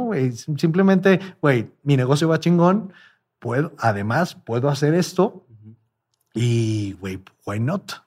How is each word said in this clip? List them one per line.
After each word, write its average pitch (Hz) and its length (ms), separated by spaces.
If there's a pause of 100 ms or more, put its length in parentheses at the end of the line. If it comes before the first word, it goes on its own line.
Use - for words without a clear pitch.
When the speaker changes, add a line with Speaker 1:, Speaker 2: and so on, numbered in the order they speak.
Speaker 1:
güey, 135 260
sim-, 139 260
simplemente, 190 600 (200)
güey, 123 300 (140)
mi 143 120
negocio 139 320
va 160 120
chingón. 175 520 (460)
Puedo, 131 400
además, 113 560 (100)
puedo 120 260
hacer 147 240
esto. 180 540
Speaker 2:
Ujú. 107 280 (580)
Speaker 1:
Y, 110 640
güey, 95 200 (260)
why 104 140
not? 170 320 (140)